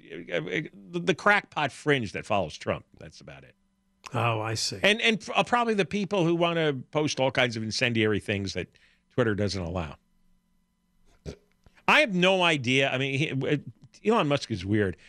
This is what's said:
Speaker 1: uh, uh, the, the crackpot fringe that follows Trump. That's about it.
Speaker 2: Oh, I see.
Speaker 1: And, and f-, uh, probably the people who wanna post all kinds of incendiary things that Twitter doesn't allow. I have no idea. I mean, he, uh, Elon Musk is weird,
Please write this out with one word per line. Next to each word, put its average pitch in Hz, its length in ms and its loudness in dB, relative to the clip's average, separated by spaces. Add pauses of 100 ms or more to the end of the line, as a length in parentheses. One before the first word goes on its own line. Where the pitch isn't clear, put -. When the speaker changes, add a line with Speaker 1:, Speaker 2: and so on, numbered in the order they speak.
(120)
Speaker 1:
uh, - 260 -8
uh, - 240 -4 (300)
the, 175 80 -6
the 175 160 0
crackpot 185 560 0
fringe 131 420 0
that 78 120 -8
follows 95 300 0
Trump. 87 300 -6 (140)
That's - 220 -18
about 67 220 -20
it. - 120 -20 (580)
Speaker 2:
Oh, 113 260 0
I 110 140 -4
see. - 300 -6
Speaker 1:
And, 214 180 2
and 226 180 2
f-, - 160 -10
uh, 196 80 2
probably 240 300 0
the 196 120 0
people 196 380 -2
who 170 120 2
wanna 165 380 2
post 147 460 -2
all 131 120 4
kinds 123 260 2
of 110 60 -4
incendiary 110 560 2
things 98 340 -4
that 90 140 -6 (440)
Twitter 113 220 2
doesn't 98 280 -2
allow. 85 340 -6 (1900)
I 254 140 6
have 240 120 0
no 180 300 4
idea. 135 480 2
I 131 80 0
mean, 135 180 -2
he, 156 140 -2
uh, 139 260 0 (480)
Elon 208 220 2
Musk 143 240 -2
is 90 120 -4
weird, 101 320 0 (140)